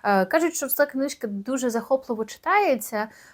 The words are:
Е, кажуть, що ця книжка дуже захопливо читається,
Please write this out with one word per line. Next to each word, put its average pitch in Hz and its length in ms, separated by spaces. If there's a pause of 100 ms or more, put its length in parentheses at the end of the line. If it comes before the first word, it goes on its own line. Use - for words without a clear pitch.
Е, 190 220
кажуть, 320 280
що 277 140
ця 285 180
книжка 269 420
дуже 247 420
захопливо 233 560
читається, 262 840 (260)